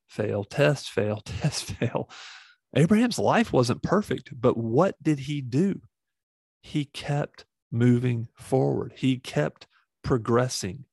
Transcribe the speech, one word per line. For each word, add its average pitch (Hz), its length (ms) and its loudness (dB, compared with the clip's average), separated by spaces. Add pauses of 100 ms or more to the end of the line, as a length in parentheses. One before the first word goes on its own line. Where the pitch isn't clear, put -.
fail, 107 360 -4
test, 143 460 0
fail, 107 320 -2
<laughs> - 40 -20
test, - 400 -4
fail. - 440 -4 (680)
Abraham's 208 440 4
life 143 340 2
wasn't 127 300 2
perfect, - 460 -2 (100)
but 117 180 2
what 117 440 0
did 151 180 0
he 143 220 -6
do? 135 400 -2 (800)
He 147 240 -6
kept - 600 -8 (260)
moving 120 640 2
forward. 131 600 -2
He 131 220 0
kept - 500 -6 (360)
progressing. 120 880 0